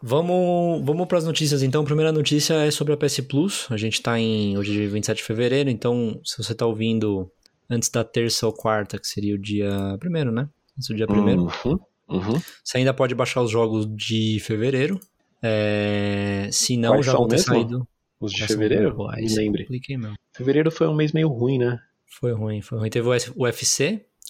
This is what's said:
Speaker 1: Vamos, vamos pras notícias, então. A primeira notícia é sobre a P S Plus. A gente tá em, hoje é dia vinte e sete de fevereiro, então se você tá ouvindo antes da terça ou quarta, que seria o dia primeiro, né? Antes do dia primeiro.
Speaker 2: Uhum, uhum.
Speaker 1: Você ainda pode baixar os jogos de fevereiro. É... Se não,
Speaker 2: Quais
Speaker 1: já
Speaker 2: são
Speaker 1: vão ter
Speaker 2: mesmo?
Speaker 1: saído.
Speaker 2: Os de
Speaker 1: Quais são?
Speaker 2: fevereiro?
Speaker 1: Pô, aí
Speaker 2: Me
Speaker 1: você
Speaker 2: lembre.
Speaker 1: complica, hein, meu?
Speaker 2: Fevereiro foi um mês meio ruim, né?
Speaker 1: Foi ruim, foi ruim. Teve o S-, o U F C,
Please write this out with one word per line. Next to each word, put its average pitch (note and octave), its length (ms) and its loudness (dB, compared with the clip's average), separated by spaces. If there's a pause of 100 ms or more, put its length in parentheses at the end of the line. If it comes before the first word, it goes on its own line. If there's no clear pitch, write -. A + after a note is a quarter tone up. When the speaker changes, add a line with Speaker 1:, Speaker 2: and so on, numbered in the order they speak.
Speaker 1:
Vamos, F3 800 0
vamos E3 220 0
pras E3+ 180 0
notícias, D3 380 0
então. C3+ 200 2
A D3 40 -2
primeira D#3 260 2
notícia D3+ 420 2
é D3+ 160 2
sobre D3 220 0
a C#3+ 40 2
P D3 100 0
S C3+ 160 -2
Plus. D3+ 480 -2
A A2 80 -2
gente A2 240 -2
tá A#2 180 0
em, G#2 360 0
hoje G2+ 140 -2
é G#2 40 0
dia G#2 140 0
vinte G#2 160 -2
e - 20 -6
sete A2 100 0
de - 80 -8
fevereiro, B2 460 0
então A#2+ 520 -2
se - 140 -10
você A2+ 180 -6
tá A#2 120 0
ouvindo G#2+ 640 0 (400)
antes A#2 200 -2
da A#2 160 0
terça A#2 420 0
ou A2 60 2
quarta, G#2+ 440 0
que - 120 -10
seria G#2 260 -2
o G2+ 40 -2
dia G2 600 -2
primeiro, D#3+ 320 -2
né? B2 180 -2 (280)
Antes C3 120 -8
do A2+ 60 -6
dia G#2+ 140 0
primeiro. G2+ 400 4 (160)
Speaker 2:
Uhum, D3+ 160 0 (280)
uhum. G#2 320 -2 (220)
Speaker 1:
Você - 160 -4
ainda C3 160 2
pode B2+ 220 2
baixar B2 260 0
os A2+ 80 0
jogos A2 460 2
de A2 420 0
fevereiro. C3 600 0 (420)
É... G2+ 1080 0
Se - 240 0
não, A#2 140 4
Speaker 2:
Quais G#2+ 160 4
Speaker 1:
já C3 40 2
Speaker 2:
são C3 120 4
Speaker 1:
vão A2+ 60 2
ter A2+ 60 2
Speaker 2:
mesmo? C#3 180 4
Speaker 1:
saído. A#2+ 360 0 (320)
Speaker 2:
Os G#2+ 100 -4
de G2+ 80 -6
Speaker 1:
Quais G#2+ 140 -2
são? G#2+ 80 0
Speaker 2:
fevereiro? C3+ 340 2
Speaker 1:
Pô, G#2+ 160 -6
aí A2 120 -8
Speaker 2:
Me A2+ 60 0
Speaker 1:
você G#2+ 120 2
Speaker 2:
lembre. G#2 240 0
Speaker 1:
complica, B2+ 280 -8
hein, C3+ 60 -6
meu? G#2+ 140 -8 (240)
Speaker 2:
Fevereiro C#3 340 2
foi D#3+ 160 2
um D#3 80 2
mês D3+ 160 2
meio D#3+ 180 2
ruim, B2+ 300 0
né? A#2+ 220 0 (260)
Speaker 1:
Foi - 260 -4
ruim, G#2+ 300 -4
foi A#2 160 -8
ruim. A2 120 -2
Teve A#2 180 0
o B2 40 4
S-, A#2+ 220 0
o - 80 -4
U B2 60 2
F - 180 -4
C, F#3+ 400 0 (240)